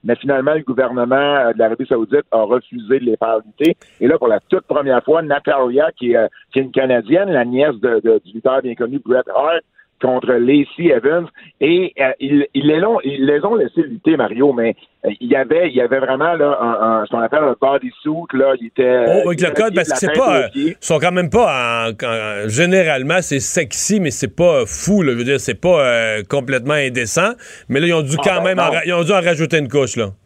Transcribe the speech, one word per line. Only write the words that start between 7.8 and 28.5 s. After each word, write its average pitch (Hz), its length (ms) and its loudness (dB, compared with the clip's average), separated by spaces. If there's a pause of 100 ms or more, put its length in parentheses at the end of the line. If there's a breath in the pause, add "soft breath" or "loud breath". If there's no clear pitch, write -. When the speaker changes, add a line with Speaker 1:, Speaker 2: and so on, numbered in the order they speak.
Speaker 1:
de, 113 240 2
de, 113 180 4
du 95 120 -20
lutteur 131 260 0
bien 123 140 -6
connu 123 280 -6
Bret 127 200 0 (120)
Hart, 160 280 -2 (400 soft breath)
contre 127 320 0
Lacey 143 580 2
Evans. 143 320 2 (380 loud breath)
Et, 170 360 0
euh, 135 120 0 (100)
ils, 143 320 2
ils 135 140 0
les 156 180 2
ont, 220 200 0
ils 135 200 -4
les 147 180 2
ont 208 120 0
laissés 165 280 -2
lutter, 151 360 -2
Mario, 123 340 2
mais, 117 220 0 (320 soft breath)
euh, 113 120 0
il 120 120 -8
y 139 60 4
avait, 151 340 0
il 127 60 -14
y 127 40 4
avait 123 200 0
vraiment, 135 340 0
là, 147 260 0
un, 113 400 0
un, 104 60 -4
ce - 40 -12
qu'on 117 100 -2
appelle 139 240 0
un 127 140 0
bodysuit, 151 760 -2
là, 135 260 2
il 117 60 -12
était, 127 400 2
Speaker 2:
Oh, 202 220 2
avec 175 120 -2
Speaker 1:
il 180 40 2
Speaker 2:
le 165 80 0
Speaker 1:
était - 100 0
Speaker 2:
code, 220 120 0
parce 175 140 0
que - 0 -
Speaker 1:
de - 20 -4
la - 60 0
Speaker 2:
c'est 202 120 -2
Speaker 1:
tête 151 100 0
Speaker 2:
pas, 180 280 2
Speaker 1:
aux 101 40 -8
pieds. - 220 -2
Speaker 2:
euh, - 80 -12
ils - 40 -20
sont 160 140 0
quand 170 140 0
même 180 180 0
pas 123 580 0
en, - 20 -4 (160)
en, 107 420 -4
généralement, 160 760 2
c'est 139 180 -2
sexy, 175 580 -2
mais 165 120 0
c'est 113 260 -6
pas 160 300 4
fou, 202 360 0
là. 139 100 2
Je 117 60 -2
veux 120 60 -2
dire, 131 160 0
c'est 113 180 -6
pas, 170 220 2
euh, 113 480 0
complètement 135 460 -2
indécent. 135 560 -2 (400 loud breath)
Mais 135 100 0
là, 170 60 0
ils 170 80 0
ont 160 80 0
dû 143 160 -4
Speaker 1:
Ah, - 100 -4
Speaker 2:
quand 185 140 0
Speaker 1:
ben 185 60 0
Speaker 2:
même 185 100 -2